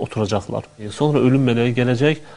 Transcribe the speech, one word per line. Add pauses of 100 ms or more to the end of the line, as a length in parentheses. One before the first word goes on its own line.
oturacaqlar. (140)
E,
sonra
ölüm
mələyi
gələcək (140)